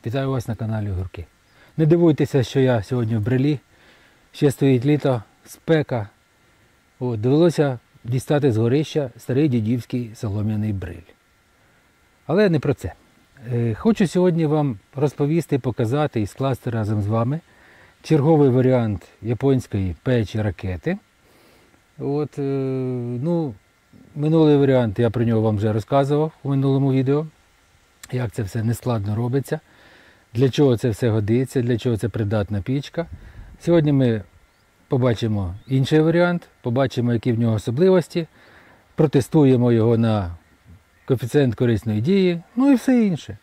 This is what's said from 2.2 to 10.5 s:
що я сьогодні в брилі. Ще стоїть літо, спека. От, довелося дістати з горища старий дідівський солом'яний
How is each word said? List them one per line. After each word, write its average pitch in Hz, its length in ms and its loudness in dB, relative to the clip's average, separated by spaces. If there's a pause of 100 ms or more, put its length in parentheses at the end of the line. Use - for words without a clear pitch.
що - 160 -2
я 127 240 2
сьогодні 117 320 -4
в 113 40 0
брилі. 127 400 0 (720)
Ще 143 200 2
стоїть 131 340 2
літо, 139 380 0 (220)
спека. 135 640 -4 (920)
От, 120 220 -4
довелося 143 580 2 (240)
дістати 135 480 0
з 107 60 0
горища 135 600 0
старий 139 300 0
дідівський 120 680 -2
солом'яний 107 580 -4